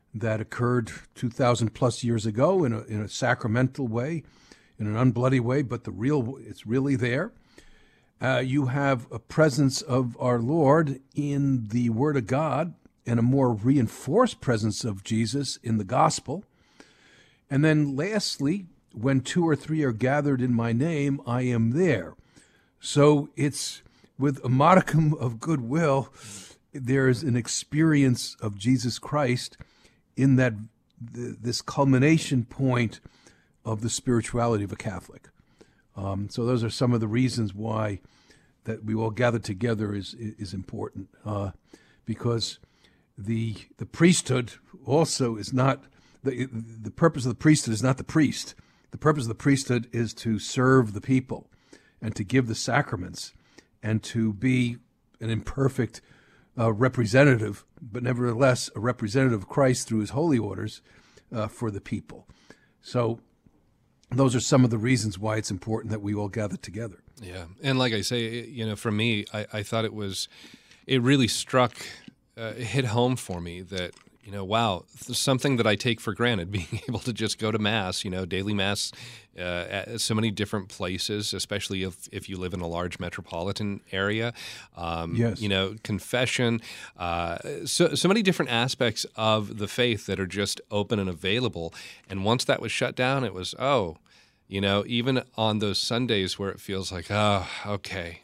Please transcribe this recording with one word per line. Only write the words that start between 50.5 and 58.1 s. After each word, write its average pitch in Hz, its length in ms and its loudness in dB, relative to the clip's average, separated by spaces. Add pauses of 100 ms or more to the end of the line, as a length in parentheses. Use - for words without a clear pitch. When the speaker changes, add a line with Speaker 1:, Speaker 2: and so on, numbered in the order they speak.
Speaker 1:
the 101 80 -8
people - 480 -2 (520)
and 110 140 -6
to 113 80 -6
give 120 240 2
the 110 80 -2
sacraments 107 800 -4 (500)
and 107 200 0
to 110 300 -2
be 120 440 0 (420)
an 110 120 -6
imperfect, 127 680 -2 (560)
uh, 117 140 2
representative, 120 920 4 (160)
but 120 220 -10
nevertheless 123 720 2